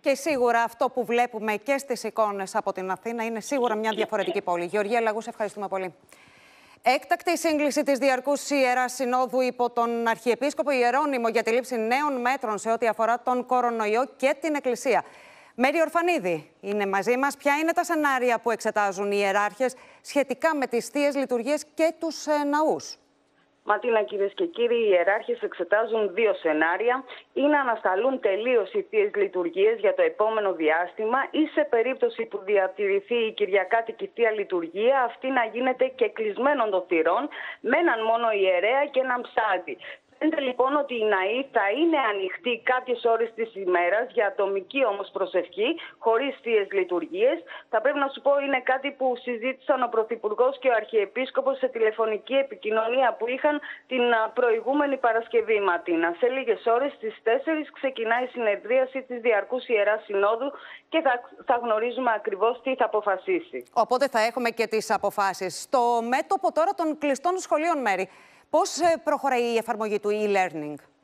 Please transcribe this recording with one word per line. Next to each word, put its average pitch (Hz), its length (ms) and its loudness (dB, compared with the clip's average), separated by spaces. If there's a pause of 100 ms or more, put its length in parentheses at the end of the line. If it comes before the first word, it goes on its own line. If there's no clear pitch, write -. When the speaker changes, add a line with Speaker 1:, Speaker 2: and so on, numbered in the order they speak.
Speaker 1:
Και 277 140 2
σίγουρα 247 480 2
αυτό 247 280 0
που 254 140 -2
βλέπουμε 226 520 0
και 269 220 0
στις 254 260 -6
εικόνες 202 520 -2
από 196 160 -2
την 185 180 -6
Αθήνα 226 340 -4
είναι 226 160 -4
σίγουρα 240 340 0
μια 220 160 -2
διαφορετική 202 520 -2
πόλη. 175 220 -2
Γεωργία 208 360 0
Λαγού, 220 200 -2
σε 226 100 -12
ευχαριστούμε 202 380 -8
πολύ. 185 260 -6 (880)
Έκτακτη 330 560 2
σύγκληση 294 440 2
της 269 160 2
Διαρκούς 262 520 0
Ιεράς 254 420 2
Συνόδου 254 480 0
υπό 247 300 0
τον 233 380 0
Αρχιεπίσκοπο 247 600 0
Ιερώνυμο 254 580 2
για 220 140 0
τη 226 80 0
λήψη 247 260 0
νέων 254 440 0
μέτρων 240 380 -2
σε 226 120 -4
ό,τι 233 160 0
αφορά 226 340 0
τον 247 260 -2
κορονοϊό 233 580 0 (120)
και 277 240 2
την 311 140 -2
Εκκλησία. 254 500 0 (500)
Μέρη 277 260 2
Ορφανίδη 302 720 0 (100)
είναι 202 260 -4
μαζί 196 300 0
μας. 277 200 0
Ποια 285 240 0
είναι 330 120 0
τα 339 120 0
σενάρια 262 560 0
που 240 100 -2
εξετάζουν 202 640 -2
οι 202 80 0
ιεράρχες 208 560 0 (240)
σχετικά 277 540 0
με 269 120 0
τις 233 220 -2
θείες 285 280 0
λειτουργίες 277 480 -2 (100)
και 330 260 2
τους, - 260 -6
ε, 294 180 0
ναούς; 285 520 0 (680)
Speaker 2:
Ματίνα, 214 380 0
κυρίες 196 320 -2
και 185 100 0
κύριοι, 226 300 0
οι 226 160 2
ιεράρχες 196 520 2
εξετάζουν 208 720 0
δύο 208 200 2
σενάρια. 185 680 0 (280)
Ή - 100 -2
να 294 180 4
ανασταλούν 233 600 0
τελείως 214 520 0
οι 202 180 -2
θείες 208 240 0
λειτουργίες 190 640 0
για 202 160 2
το 185 80 2
επόμενο 208 500 0
διάστημα, 175 680 0 (120)
ή 302 160 2
σε 302 180 0
περίπτωση 233 600 0
που 214 200 -8
διατηρηθεί 196 720 0
η 226 180 0
κυριακάτικη 202 840 -2
θεία 226 160 2
λειτουργία, 208 720 0
αυτή 240 260 -4
να 254 160 0
γίνεται 247 420 -2
και 262 220 0
κλεισμένων 226 640 0
των 180 180 0
θυρών, 175 400 2 (320)
με 262 180 0
έναν 254 260 0
μόνο 226 260 2
ιερέα 202 600 2
και 254 100 -2
έναν 254 200 -2
ψάλτη. 202 560 -2 (440)
Φαίνεται 311 200 0
λοιπόν 262 360 0
ότι 285 240 -2
οι 214 40 0
ναοί 214 480 0
θα 202 260 2
είναι 320 200 4 (140)
ανοιχτοί 202 480 -4 (120)
κάποιες 254 320 -2
ώρες 226 300 2
της 226 200 -6
ημέρας 180 560 0
για 214 160 0
ατομική 196 580 -2
όμως 202 280 -2
προσευχή, 190 560 -2 (300)
χωρίς 240 440 0
θείες 214 280 2
λειτουργίες. 185 680 0 (320)
Θα 220 100 0
πρέπει 285 180 0
να 277 100 0
σου 262 120 -10
πω, 277 180 4
είναι 277 220 0
κάτι 269 300 -2
που 262 260 -2
συζήτησαν 247 680 -2
ο 240 60 0
Πρωθυπουργός 226 680 0
και 262 100 0
ο 240 60 4
Αρχιεπίσκοπος 220 840 -2
σε 254 100 -2
τηλεφωνική 220 640 -2
επικοινωνία 233 840 0
που 226 100 -4
είχαν 294 320 0 (260)
την, 240 260 2
α, 220 220 0
προηγούμενη 247 640 2
Παρασκευή, 226 640 0
Ματίνα. 170 580 0
Σε 240 100 2
λίγες 247 380 -2
ώρες, 247 260 2
στις 220 300 -10
τέσσερις, 269 500 0
ξεκινάει 247 520 -2
η - 20 -6
συνεδρίαση 240 760 0
της 247 180 -10
Διαρκούς 226 480 0
Ιεράς 214 360 2
Συνόδου 220 480 0 (360)
και 320 120 2
θα, 254 200 2 (240)
θα 240 180 2
γνωρίζουμε 233 540 0
ακριβώς 214 460 -2
τι 262 120 -2
θα 247 100 2
αποφασίσει. 190 880 -2
Speaker 1:
Οπότε 254 360 2
θα 240 120 0
έχουμε 233 300 0
και 220 160 -2
τις 220 240 -2
αποφάσεις. 196 720 -2
Στο 240 400 2
μέτωπο 320 500 0
τώρα 349 220 2
των 311 240 -2
κλειστών 311 400 0
σχολείων, 320 420 0
Μέρη, 190 280 -2 (420)
πώς, 330 300 0
ε, 330 240 2
προχωράει 269 380 0
η 233 140 0
εφαρμογή 214 440 -2
του 202 80 -2
e-learning; 185 640 0 (300)